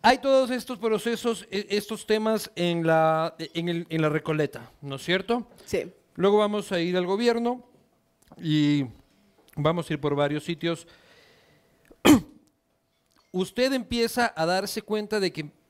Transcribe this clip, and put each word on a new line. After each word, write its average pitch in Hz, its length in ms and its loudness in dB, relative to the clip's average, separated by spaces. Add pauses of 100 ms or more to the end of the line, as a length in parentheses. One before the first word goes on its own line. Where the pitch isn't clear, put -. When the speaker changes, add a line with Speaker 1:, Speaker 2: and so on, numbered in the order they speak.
Speaker 1:
Hay 254 180 6
todos 269 300 4
estos 247 280 -6
procesos, 220 720 -2
e-, 196 180 -6
estos 208 360 -4
temas 220 500 0
en 170 320 0
la, 160 480 2 (180)
en 170 160 -4
el, 170 200 -4
en 160 120 0
la 156 80 2
Recoleta, 151 640 -2 (100)
¿no 139 140 -10
es 131 80 -12
cierto? 190 440 -2 (180)
Speaker 2:
Sí. 180 260 -6 (240)
Speaker 1:
Luego 196 220 4
vamos 208 340 0
a 180 80 0
ir 175 180 0
al 180 80 0
gobierno 233 580 0 (760)
y 147 440 2 (720)
vamos 160 340 -2
a 160 40 -2
ir 147 60 -6
por 143 160 0
varios 147 300 -2
sitios. 170 420 -6 (1160)
<clears throat> - 1300 0
¿Usted 240 420 -2
empieza 233 600 0
a 160 100 0
darse 190 360 -2
cuenta 214 380 -4
de 185 120 0
que 151 200 -10 (180)